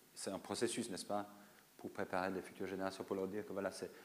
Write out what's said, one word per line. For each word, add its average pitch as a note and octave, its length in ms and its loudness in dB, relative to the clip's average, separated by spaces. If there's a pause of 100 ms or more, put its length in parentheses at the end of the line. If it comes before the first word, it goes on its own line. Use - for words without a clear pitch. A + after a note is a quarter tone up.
(140)
c'est - 180 -4
un F#2 80 0
processus, A2 500 2
n'est-ce F2+ 160 -4
pas, G2+ 220 2 (500)
pour - 140 -6
préparer F#2 400 2
les F#2 100 2
futures - 260 -4
générations, F#2+ 360 0
pour - 120 0
leur F#2+ 120 4
dire G2+ 180 -2
que, - 80 -6
voilà, F#2+ 180 2
c'est, - 200 -4 (140)